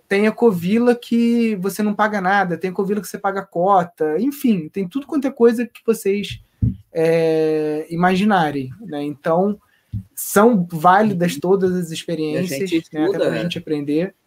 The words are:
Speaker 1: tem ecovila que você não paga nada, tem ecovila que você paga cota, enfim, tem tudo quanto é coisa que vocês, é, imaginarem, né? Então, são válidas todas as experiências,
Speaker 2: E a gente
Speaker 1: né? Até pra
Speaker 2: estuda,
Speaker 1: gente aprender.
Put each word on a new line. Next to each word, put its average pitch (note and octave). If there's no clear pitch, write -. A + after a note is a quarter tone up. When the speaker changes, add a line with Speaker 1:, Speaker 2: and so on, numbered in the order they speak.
Speaker 1:
tem G3+
ecovila A3
que A#3
você F#3+
não G#3
paga G#3
nada, F3+
tem F#3
ecovila G3+
que -
você G3
paga G3
cota, F3
enfim, A3
tem G3
tudo C#4
quanto C#4+
é C4
coisa A#3+
que -
vocês, G3+
é, D#3+
imaginarem, E3+
né? D3+
Então, F3
são G3+
válidas F3+
todas F#3
as F3
experiências, D#3+
Speaker 2:
E G3
a -
gente E3+
Speaker 1:
né? D#3
Até F#3+
pra E3+
Speaker 2:
estuda, D3
Speaker 1:
gente E3+
aprender. D3+